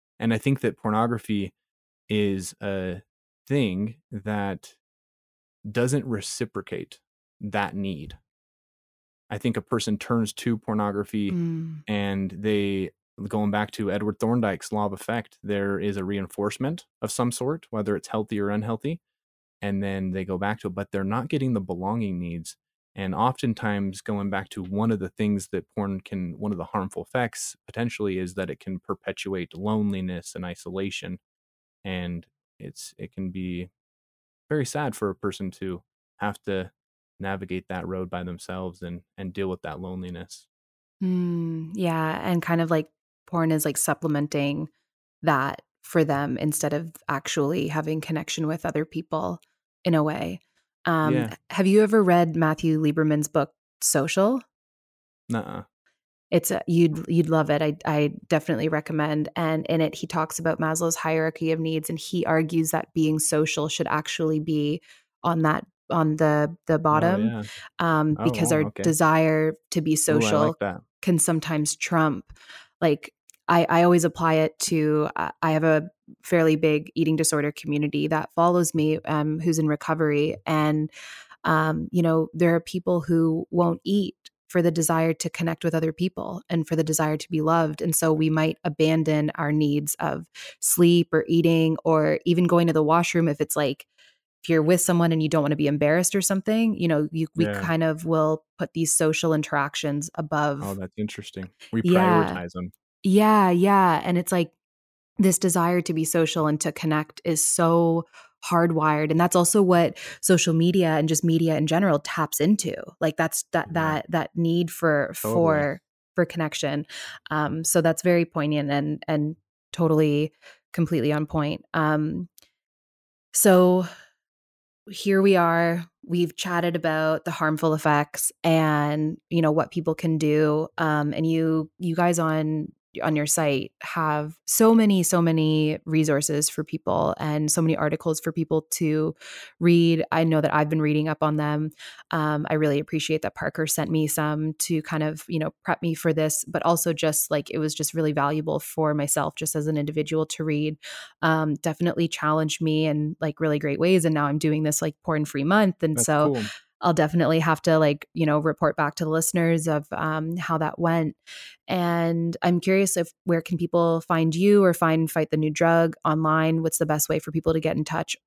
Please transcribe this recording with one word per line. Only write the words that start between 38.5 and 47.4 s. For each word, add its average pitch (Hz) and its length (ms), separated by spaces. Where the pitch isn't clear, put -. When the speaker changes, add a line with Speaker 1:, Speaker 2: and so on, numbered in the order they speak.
Speaker 1:
and, 87 220
and 92 160
deal 98 160
with 90 120
that 78 180
loneliness. 92 680
Speaker 2:
Mm, 170 720
yeah, 160 480
and 175 180
kind 170 200
of, 160 100
like, 156 180
porn 165 240
is, 156 140
like, 147 120
supplementing 147 920
that 143 380
for 160 200
them 143 340
instead 147 360
of 160 180
actually 143 640